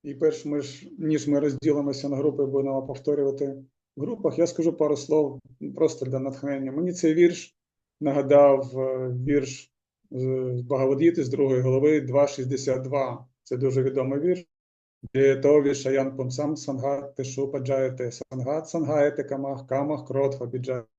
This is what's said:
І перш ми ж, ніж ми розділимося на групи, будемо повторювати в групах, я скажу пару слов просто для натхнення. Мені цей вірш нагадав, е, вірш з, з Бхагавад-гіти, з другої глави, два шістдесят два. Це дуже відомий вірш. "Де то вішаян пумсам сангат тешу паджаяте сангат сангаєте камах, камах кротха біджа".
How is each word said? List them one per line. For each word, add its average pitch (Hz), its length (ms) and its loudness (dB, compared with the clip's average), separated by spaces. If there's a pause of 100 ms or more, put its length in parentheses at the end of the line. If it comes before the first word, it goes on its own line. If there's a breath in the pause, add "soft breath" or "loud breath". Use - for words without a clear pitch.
І 139 100 -10
перш 151 320 0
ми 147 160 -2
ж, - 360 -14
ніж 156 300 0
ми 143 120 4
розділимося 143 720 0
на 139 60 -2
групи, 139 300 0
будемо 135 380 -2
повторювати 139 800 -2 (320)
в 135 60 -8
групах, 160 380 -2
я 170 80 4
скажу 165 260 0
пару 147 240 0
слов 147 420 0 (360)
просто 156 300 0
для 131 140 -2
натхнення. 135 520 -6
Мені 170 220 -2
цей 160 200 2
вірш 170 420 2 (460)
нагадав, 139 800 6
е, 131 300 -2
вірш 131 640 -2 (400)
з, 127 100 -6 (360)
з 123 40 -4
Бхагавад-гіти, 135 600 2
з 120 60 -2
другої 135 320 2
глави, 135 400 4
два 135 260 2
шістдесят 127 540 -2
два. 131 460 -4 (160)
Це 127 140 -6
дуже 127 260 0
відомий 135 360 -2
вірш. 180 260 -2 (680)
"Де 135 220 6
то 143 260 6
вішаян 135 560 0
пумсам 147 400 -4
сангат 139 580 -6
тешу 135 360 -6
паджаяте 131 600 -2
сангат 135 580 -8
сангаєте 147 540 0
камах, 135 440 -6
камах 143 400 -2
кротха 135 380 -2
біджа". 127 400 -6 (140)